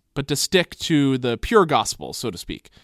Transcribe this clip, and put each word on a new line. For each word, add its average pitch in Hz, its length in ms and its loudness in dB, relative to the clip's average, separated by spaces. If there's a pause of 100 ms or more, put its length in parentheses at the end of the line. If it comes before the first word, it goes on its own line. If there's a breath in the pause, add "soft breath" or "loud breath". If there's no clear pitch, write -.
(140)
but 143 140 -6
to 147 60 -2
stick 170 440 0
to 139 400 2
the 123 180 -2
pure 202 300 4
gospel, 107 480 -2
so 120 160 -6
to 87 80 -8
speak. - 320 -12 (140 soft breath)